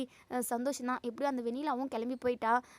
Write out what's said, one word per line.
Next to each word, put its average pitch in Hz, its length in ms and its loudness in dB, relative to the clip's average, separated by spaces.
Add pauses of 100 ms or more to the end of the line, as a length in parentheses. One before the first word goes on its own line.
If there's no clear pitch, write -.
(280)
அ, 247 140 0
சந்தோஷம்தான். 247 600 -2
எப்படியோ 247 260 -2
அந்த 254 140 0
வெண்ணிலாவும் 262 480 -2
கிளம்பி 240 260 -2
போயிட்டா, 240 360 2 (260)